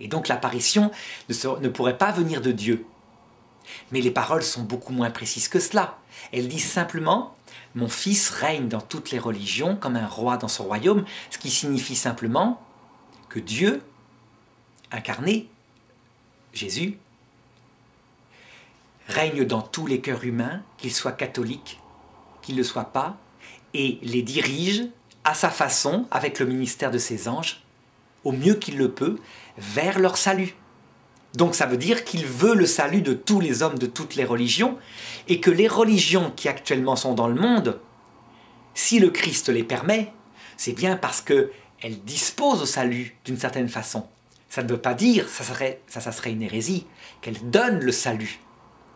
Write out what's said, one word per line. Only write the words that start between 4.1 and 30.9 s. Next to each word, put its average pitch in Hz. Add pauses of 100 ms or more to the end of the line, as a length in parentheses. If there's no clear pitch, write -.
paroles 156
sont 120
beaucoup 123
moins 120
précises -
que 180
cela. 190 (340)
Elles 123
disent 160
simplement : « 170 (400)
Mon 120
fils -
règne 143
dans 107
toutes -
les 123
religions 113
comme 131
un 110
roi 120
dans 110
son -
royaume », 135 (280)
ce -
qui 135
signifie 135
simplement 127 (680)
que -
Dieu, 151 (1080)
incarné, 147 (1040)
Jésus, 135 (2000)
règne 143
dans 113
tous 160
les 131
cœurs 123
humains, 123 (160)
qu'ils 120
soient -
catholiques, - (600)
qu'ils 135
ne 127
le -
soient 113
pas, 156 (560)
et 135
les 123
dirige 156 (400)
à 156
sa 170
façon, 156
avec 143
le 135
ministère 127
de 120
ses 120
anges, 151 (600)
au 139
mieux 151
qu'il 143
le 131
peut, 185 (380)
vers 147
leur 185
salut. 190 (800)